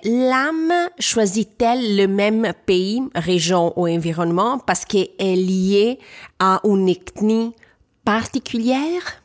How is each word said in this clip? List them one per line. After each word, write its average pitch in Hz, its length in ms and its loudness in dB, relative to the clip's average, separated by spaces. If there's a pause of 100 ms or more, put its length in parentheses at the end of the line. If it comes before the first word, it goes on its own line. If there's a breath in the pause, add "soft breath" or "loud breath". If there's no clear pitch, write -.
l'âme 311 920 0
choisit-elle 226 960 0
le 196 100 4
même 202 460 0 (140)
pays, 196 360 0 (120)
région 170 680 0
ou 175 80 0
environnement 170 680 0
parce - 260 -2
qu'elle 190 240 0 (100)
est 190 180 0
liée 190 600 2 (400 loud breath)
à 190 260 2
une 196 260 4
ethnie 220 640 -2 (500 soft breath)
particulière ? 254 1200 -2